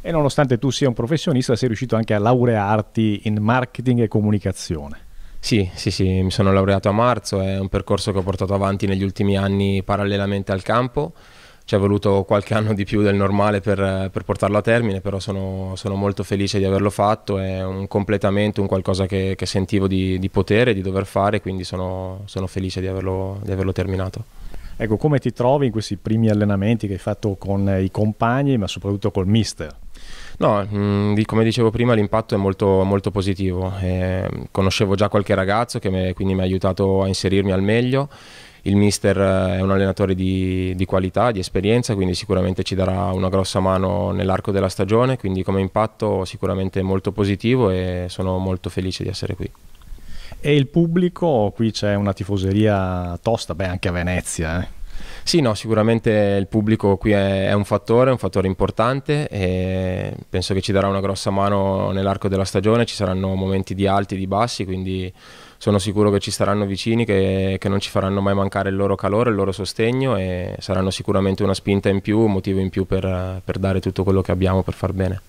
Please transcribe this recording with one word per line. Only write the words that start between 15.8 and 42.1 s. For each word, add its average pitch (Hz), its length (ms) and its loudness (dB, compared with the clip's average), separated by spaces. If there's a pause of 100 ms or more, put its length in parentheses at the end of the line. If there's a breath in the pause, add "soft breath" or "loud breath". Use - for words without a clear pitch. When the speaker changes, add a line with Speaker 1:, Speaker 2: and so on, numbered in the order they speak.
Speaker 2:
molto 101 300 0
felice 98 340 0
di 95 60 2
averlo 98 260 2
fatto, 101 480 0
è 95 260 -4
un 95 220 -6
completamento, 101 760 0
un 98 60 0
qualcosa 95 400 0
che, 95 300 -2
che 92 100 -6
sentivo 95 400 0
di, 95 320 0
di 95 120 -2
potere, 107 440 2
di 95 80 -4
dover 95 240 -2
fare, 101 340 0
quindi 92 220 -6
sono, 92 640 -6
sono 95 240 -6
felice 95 320 -4
di 92 80 -4
averlo, 95 560 -4
di 101 80 -4
averlo 95 180 0
terminato. 95 540 -4 (520 loud breath)
Speaker 1:
Ecco, 110 200 0
come 151 240 2
ti 117 120 -2
trovi 135 340 2
in 113 60 0
questi 104 240 -4
primi 110 320 0
allenamenti 104 600 2
che 98 60 -4
hai 90 40 -6
fatto 101 380 -4
con 98 440 0
i 95 120 0
compagni, 120 680 2
ma 98 80 0
soprattutto 98 460 -4
col 95 160 0
mister? 98 440 0 (680 loud breath)
Speaker 2:
No, 104 360 2
mm, 101 400 2
di-, 110 100 2
come 110 200 2
dicevo 113 260 2
prima, 120 240 2
l'impatto 110 400 0
è 104 40 2
molto, 98 440 2
molto 98 300 2
positivo. 92 640 -2
Eh, 92 500 -2 (220)
conoscevo 95 460 0
già 101 120 2
qualche 104 280 2
ragazzo 101 420 0
che 107 100 -4
me-, 92 260 0
quindi 95 200 -2
mi 95 60 0
ha 92 40 0
aiutato 95 580 2
a 95 40 2
inserirmi 95 460 0
al 95 100 0
meglio. 127 460 0 (560 loud breath)
Il 98 120 4
mister, 101 420 4
eh, 95 380 2
è 92 60 0
un 95 80 2
allenatore 95 440 2
di, 92 600 0
di 95 100 0
qualità, 95 460 0
di 107 80 -2
esperienza, 104 560 0
quindi 92 200 0